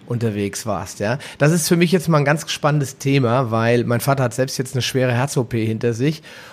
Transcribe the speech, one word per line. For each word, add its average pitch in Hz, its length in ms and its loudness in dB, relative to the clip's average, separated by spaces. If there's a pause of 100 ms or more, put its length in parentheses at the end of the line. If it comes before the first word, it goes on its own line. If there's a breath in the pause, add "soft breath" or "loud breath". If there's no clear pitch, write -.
unterwegs 104 580 -4
warst, 95 360 -6
ja. 110 180 -2 (180 loud breath)
Das 147 160 4
ist 170 160 0
für 180 80 4
mich 170 160 2
jetzt 165 160 0
mal 160 80 4
ein 143 80 4
ganz 151 260 0
spannendes 147 460 -2
Thema, 131 540 2
weil 113 340 2
mein 117 160 0
Vater 135 240 0
hat 117 80 0
selbst 131 240 -2
jetzt 123 180 -6
eine 131 60 0
schwere 127 320 0
Herz-O 127 320 0
P 110 220 -2
hinter 113 260 0
sich 135 300 -2 (300 loud breath)